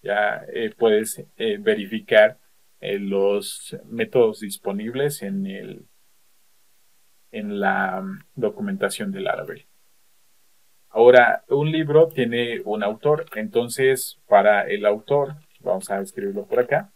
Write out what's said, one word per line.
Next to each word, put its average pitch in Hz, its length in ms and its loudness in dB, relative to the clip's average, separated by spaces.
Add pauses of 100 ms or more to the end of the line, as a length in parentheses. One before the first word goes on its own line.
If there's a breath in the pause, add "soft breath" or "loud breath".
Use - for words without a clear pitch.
Ya, 104 480 -2
eh, 110 280 -6
puedes, 110 480 0 (120)
eh, 110 220 -4
verificar, 107 800 2 (420)
eh, 101 180 -6
los 98 760 -4 (100)
métodos 113 540 0
disponibles 110 840 -6
en 98 240 -6
el, - 400 -14 (1500)
en 104 280 -8
la, 95 420 -2
mm, 98 220 -12 (100)
documentación 101 800 -4
de 95 80 -8
Laravel. - 460 -8 (1200)
Ahora, 120 600 8
un 147 220 0
libro 156 380 4
tiene 120 560 -2
un 104 180 -4
autor, 143 520 -2
entonces 117 920 -2
para 101 360 4
el 101 240 -2
autor, 143 500 0 (240)
vamos - 300 -4
a - 100 -4
escribirlo 98 460 -8
por 120 140 -2
acá. 143 360 -2